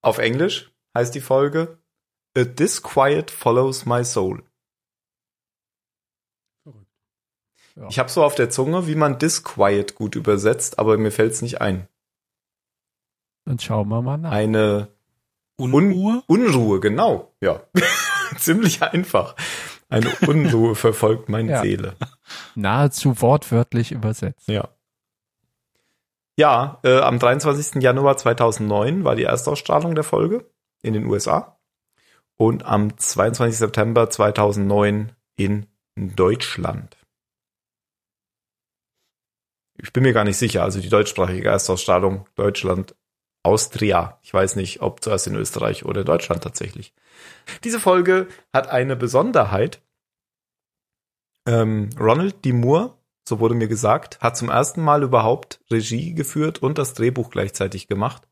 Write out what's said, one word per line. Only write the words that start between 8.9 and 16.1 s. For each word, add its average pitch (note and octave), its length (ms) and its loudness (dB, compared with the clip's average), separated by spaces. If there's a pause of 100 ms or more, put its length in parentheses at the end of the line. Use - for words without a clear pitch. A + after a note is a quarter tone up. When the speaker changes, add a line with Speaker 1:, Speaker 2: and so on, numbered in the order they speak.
Speaker 1:
man C#3+ 220 2
Disquiet G2+ 760 0
gut G#2+ 220 -6
übersetzt, G#2+ 640 0
aber G#2+ 200 4
mir G#2+ 140 0
fällt's A2+ 300 0
nicht A#2+ 180 -8
ein. F#2+ 260 -4 (1600)
Speaker 2:
Dann B2+ 140 -6
schauen G#2+ 300 -4
wir A#2 140 -2
mal C3+ 160 -4
nach. D#3+ 140 -6
Speaker 1:
Eine G#2+ 560 0 (680)
Speaker 3:
Unruhe? F#3 720 2